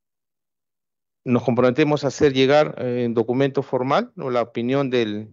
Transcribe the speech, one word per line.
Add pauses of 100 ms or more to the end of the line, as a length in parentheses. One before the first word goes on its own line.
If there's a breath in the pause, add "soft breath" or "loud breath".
(1200)
nos
comprometemos
a
hacer
llegar,
eh,
en
documento
formal,
¿no?
la
opinión
del,